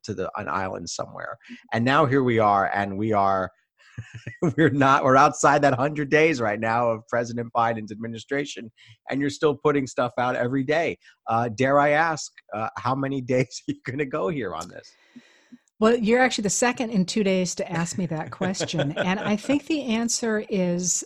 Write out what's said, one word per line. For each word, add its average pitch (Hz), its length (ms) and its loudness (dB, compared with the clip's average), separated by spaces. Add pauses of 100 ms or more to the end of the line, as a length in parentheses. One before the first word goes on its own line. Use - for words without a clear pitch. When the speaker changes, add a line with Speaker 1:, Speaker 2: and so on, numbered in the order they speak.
Speaker 1:
to 107 100 -8
the, - 240 -6
an 104 100 -8
island 95 420 -6
somewhere." - 480 -10 (360)
And 117 100 0
now 139 220 4
here 131 180 2
we 117 160 2
are, 101 340 4
and 101 240 -2
we 110 140 -2
are, 98 400 2 (460)
<laughs> - 580 -6
we're 156 140 4
not, 135 340 4
we're 131 120 6
outside 147 480 6
that 139 100 6
hundred 143 380 -2
days 151 280 4
right 107 200 -2
now 113 320 2
of 110 160 -6
President 117 440 -4
Biden's 113 400 0
administration, 113 800 -8 (380)
and 131 100 -2
you're 143 120 0
still 147 240 0
putting 143 320 0
stuff 123 320 -2
out 123 160 0
every 131 280 -2
day. 147 360 -2 (260)
Uh, 117 240 0
dare 131 300 2
I 147 100 4
ask, 156 420 0 (220)
uh, 110 240 -4
how 123 160 -2
many 135 280 -4
<laughs> 123 120 -2
days 127 340 0
are 143 60 -4
you - 100 -10
gonna 139 220 -4
go 156 220 -4
here 120 260 -4
on 85 160 -8
this? - 220 -18 (880)
Speaker 2:
Well, 226 160 4
you're 233 260 2
actually 247 220 2
the 196 80 0
second 247 400 -2
in 185 140 2
two 214 180 -2
days 185 320 0
to 190 160 -6
ask 170 260 -4
me 185 80 -2
that 156 240 -6
question. 170 600 -4
Speaker 1:
<laughs> 214 60 -6
Speaker 2:
And 190 220 -2
I 208 160 0
think 285 300 -2
the 294 180 -2
answer 226 640 -2
is 180 580 -2